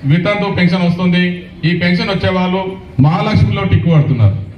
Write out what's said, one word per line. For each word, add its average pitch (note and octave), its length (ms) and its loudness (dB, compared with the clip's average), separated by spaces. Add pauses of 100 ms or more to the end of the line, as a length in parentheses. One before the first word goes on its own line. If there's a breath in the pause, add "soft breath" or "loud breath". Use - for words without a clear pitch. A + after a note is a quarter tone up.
వితంతు G3 460 0
పెన్షన్ F3 360 2
వస్తుంది. F3+ 560 0 (220)
ఈ F3 120 0
పెన్షన్ F3+ 320 0
వచ్చే F#3+ 200 -2
వాళ్ళు F#3 480 -2 (220)
మహాలక్ష్మిలో G3+ 640 2
టిక్కు F#3+ 260 2
పడుతున్నారు. C3+ 460 2 (220)